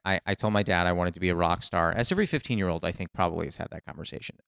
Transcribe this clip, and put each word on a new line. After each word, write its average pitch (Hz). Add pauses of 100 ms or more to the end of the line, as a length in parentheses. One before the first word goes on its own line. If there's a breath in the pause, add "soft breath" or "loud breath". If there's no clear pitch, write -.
I, 95
I 98
told 107
my 104
dad 87
I 90
wanted 87
to 87
be 90
a 90
rock 85
star, 85
as 123
every 196
fifteen-year-old, 95
I 87
think, -
probably 85
has -
had -
that -
conversation. - (120)